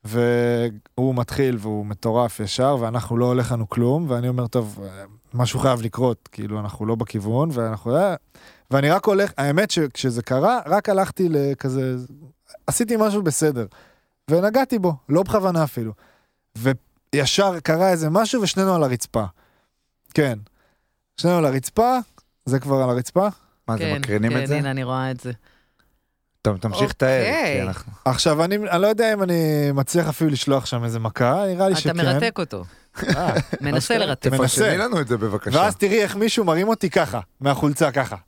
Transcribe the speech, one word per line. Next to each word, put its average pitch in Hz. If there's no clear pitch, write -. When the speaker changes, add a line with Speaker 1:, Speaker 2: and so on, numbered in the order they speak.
Speaker 1:
והוא 120
מתחיל 123
והוא 104
מטורף 113
ישר, 127
ואנחנו 117
לא 117
הולך 123
לנו 113
כלום, 135
ואני 123
אומר, 123
"טוב, 110
אה, 95
משהו 123
חייב 123
לקרות, 117
כאילו, 104
אנחנו 104
לא 113
בכיוון", 113
ואנחנו, 117
אה, 185
ואני 139
רק 185
הולך, 202
האמת 143
שכשזה 127
קרה, 175
רק 190
הלכתי 190
לכזה, 135
עשיתי 233
משהו 208
בסדר, 147
ונגעתי 220
בו, 180
לא 156
בכוונה 185
אפילו, 113
וישר 139
קרה 165
איזה 160
משהו, 214
ושנינו 190
על 165
הרצפה. 123
כן. 131
שנינו 175
על 160
הרצפה, 208
זה 131
כבר 135
על 127
הרצפה. 127
Speaker 2:
מה 113
זה, 104
Speaker 3:
כן, 143
Speaker 2:
מקרינים 107
Speaker 3:
כן, 123
Speaker 2:
את 135
זה? 147
Speaker 3:
הנה, 143
אני 135
רואה 131
את 127
זה. 123
Speaker 2:
טוב, 104
תמשיך 92
לתאר, 131
Speaker 3:
אוקיי. 226
Speaker 2:
כי 131
אנחנו 95
Speaker 1:
עכשיו, 151
אני, 190
אני 175
לא 202
יודע 220
אם 202
אני 180
מצליח 156
אפילו 156
לשלוח 139
שם 120
איזה 117
מכה, 123
נראה 190
לי 196
Speaker 3:
אתה 160
Speaker 1:
שכן. 170
Speaker 3:
מרתק 175
אותו. 110
Speaker 1:
אה, 156
Speaker 3:
<laughs> -
מנסה 139
Speaker 1:
אשכרה? 226
Speaker 3:
לרתק. 151
Speaker 1:
מנסה. 135
Speaker 2:
תפרשני 202
לנו 214
את 131
זה, 123
בבקשה. 104
Speaker 1:
ואז 190
תראי 202
איך 196
מישהו 220
מרים 175
אותי 214
ככה, 143
מהחולצה 143
ככה. 127